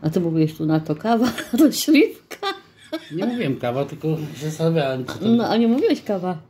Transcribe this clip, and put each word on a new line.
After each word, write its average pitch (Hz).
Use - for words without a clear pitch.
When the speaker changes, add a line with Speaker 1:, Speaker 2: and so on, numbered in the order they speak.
Speaker 1:
A 151
co 160
mówiłeś 160
tu 160
na 156
to? 160
Kawa? 233
<laughs> -
To 277
śliwka? -
Speaker 2:
Nie 175
mówiłem 220
kawa, 123
tylko -
się 151
zastanawiałem, 156
co -
to -
Speaker 1:
No, 233
a 208
nie 233
mówiłeś 294
kawa. 180